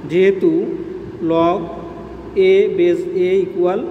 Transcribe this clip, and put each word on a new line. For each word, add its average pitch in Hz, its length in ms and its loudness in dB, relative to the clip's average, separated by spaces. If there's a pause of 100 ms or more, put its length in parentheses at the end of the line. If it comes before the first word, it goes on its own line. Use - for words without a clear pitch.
(100)
যেহেতু 190 400 4 (800)
log 170 260 4 (920)
a - 20 6 (260)
base 170 260 2 (220)
a - 20 0 (160)
equal 180 360 0 (100)